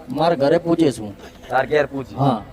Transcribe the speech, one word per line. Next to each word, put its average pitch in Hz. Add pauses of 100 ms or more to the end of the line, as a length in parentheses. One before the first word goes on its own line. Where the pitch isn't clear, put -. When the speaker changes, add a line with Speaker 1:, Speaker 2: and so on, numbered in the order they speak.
Speaker 1:
મારા 156
ઘરે 143
પૂછે 160
છું. 104 (320)
Speaker 2:
તાર 127
ઘેર 143
પૂછી. 123
Speaker 1:
હા. 127 (100)